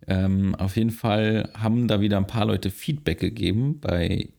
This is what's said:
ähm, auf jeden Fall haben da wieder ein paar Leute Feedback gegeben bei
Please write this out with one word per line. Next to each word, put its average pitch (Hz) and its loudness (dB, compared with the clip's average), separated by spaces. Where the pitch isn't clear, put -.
ähm, 95 2
auf 95 -4
jeden 113 2
Fall 110 0
haben 113 0
da 107 2
wieder 104 2
ein 95 0
paar 107 -2
Leute 98 0
Feedback - -4
gegeben 113 -2
bei 87 -2